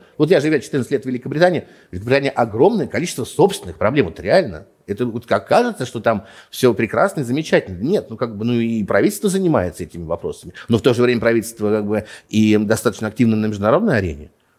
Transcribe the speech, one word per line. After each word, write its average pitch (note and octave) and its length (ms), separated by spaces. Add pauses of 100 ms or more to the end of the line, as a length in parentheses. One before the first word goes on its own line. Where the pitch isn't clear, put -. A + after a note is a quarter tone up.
(200)
Вот D3+ 100
я, F3 100
живя D3+ 200
четырнадцать C3 320
лет C3 120
в B2+ 40
Великобритании, C3+ 540 (280)
в - 40
Великобритании B2+ 360
огромное B2+ 560
количество C3 380
собственных D3+ 540
проблем. A#2 280
Вот D#2+ 140
реально. A2 480 (180)
Это G#2+ 220
вот A#2 180
как G#2+ 220
кажется, G3 400
что A#2+ 120
там G#2+ 260 (260)
все B2 240
прекрасно C3+ 460
и - 20
замечательно. B2 580
Нет, D3+ 300
ну, A3+ 60
как A#2 200
бы, G#2+ 80
ну, A#2+ 80
и A2+ 300
правительство D3+ 480
занимается D3+ 500
этими E2+ 220
вопросами. D#2+ 500 (160)
Но A2+ 80
в G2 60
то C3 100
же A#2 80
время B2 200
правительство, A2+ 500
как G#2+ 160
бы, G#2+ 180 (240)
и G#2+ 280
достаточно A2 500
активно A2 280
на G#2+ 120
международной A#2 500
арене. D#2 320 (300)